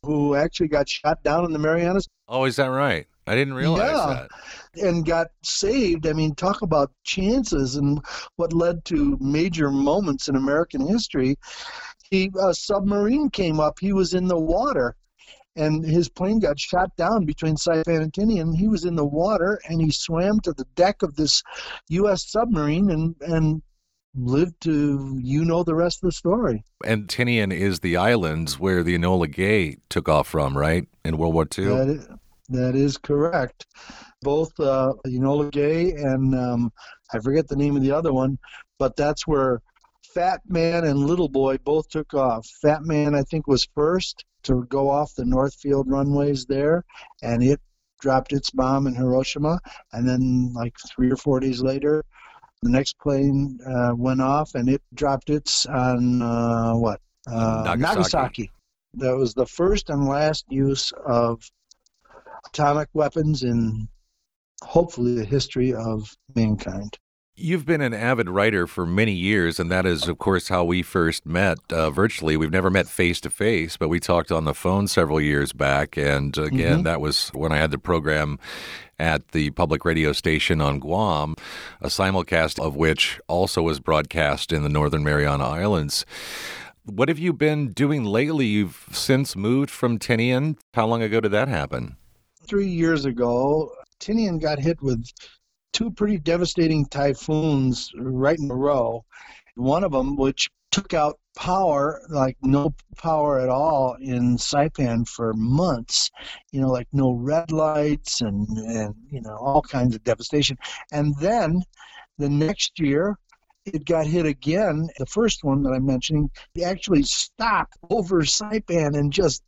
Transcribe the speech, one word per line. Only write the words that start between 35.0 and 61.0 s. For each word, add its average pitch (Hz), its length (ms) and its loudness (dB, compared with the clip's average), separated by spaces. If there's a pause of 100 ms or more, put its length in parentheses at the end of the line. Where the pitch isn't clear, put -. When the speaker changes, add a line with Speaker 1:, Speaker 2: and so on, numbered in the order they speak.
Speaker 1:
Enola 139 440 0
Gay 156 420 0
and, 135 420 0
um, 123 380 -2 (400)
I 117 60 -4
forget 139 300 0
the 143 80 -4
name 143 200 2
of 135 60 2
the 135 80 2
other 156 220 0
one, 131 260 0 (400)
but 131 180 0
that's 147 300 -2
where 135 340 2 (540)
Fat 180 340 0
Man 170 380 2
and 143 140 2
Little 160 280 2
Boy 135 300 2
both 151 320 -2
took 160 240 -6
off. 127 340 0 (140)
Fat 151 220 2
Man, 147 300 2
I 143 100 2
think, 156 220 -4
was 131 280 2
first 170 500 0 (200)
to 127 260 0
go 139 180 0
off 143 260 0
the 123 120 -4
Northfield 135 640 0
runways 139 560 2
there, 147 400 0 (360)
and 117 200 0
it 135 180 4 (400)
dropped 131 320 2
its 139 180 -2
bomb 135 360 0
in 127 80 -2
Hiroshima. 131 640 0 (320)
And 120 160 0
then, 127 460 0
like, 117 180 -6 (160)
three 127 220 0
or 131 60 2
four 131 220 0
days 131 220 -2
later, 139 420 0 (600)
the 117 80 2
next 131 280 2
plane, 139 680 0
uh, 123 280 0
went 127 280 0
off, 143 320 0
and 127 160 2
it 139 100 2 (140)
dropped 139 340 -2
its - 380 0
on, 123 560 2
uh, 117 500 2
what? 113 260 0 (320)
Uh, 113 360 0
Speaker 2:
Nagasaki. 87 100 0
Speaker 1:
Nagasaki. 147 720 0 (440)
That 127 200 0
was 127 200 0
the 127 100 2
first 185 460 0
and 143 180 0
last 151 400 0
use 135 420 0 (140)